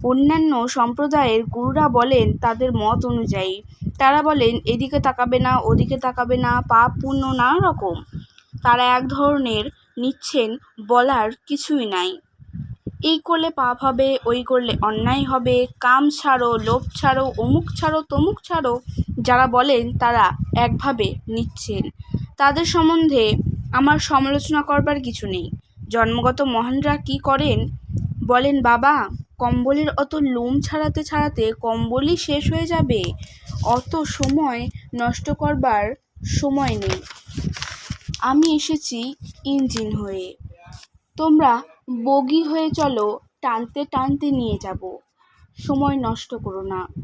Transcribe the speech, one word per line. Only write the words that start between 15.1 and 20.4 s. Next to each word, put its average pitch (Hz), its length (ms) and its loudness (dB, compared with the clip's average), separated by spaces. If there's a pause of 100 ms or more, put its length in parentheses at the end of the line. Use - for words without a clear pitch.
হবে, 254 420 0 (140)
কাম 269 300 4
ছাড়ো, 247 460 2
লোভ 226 260 0 (140)
ছাড়ো, 262 420 2
অমুক 269 320 2
ছাড়ো, 311 320 0
তমুক 311 420 0
ছাড়ো। 262 360 -2 (400)
যারা 247 260 4
বলেন 247 520 2
তারা 233 320 4 (260)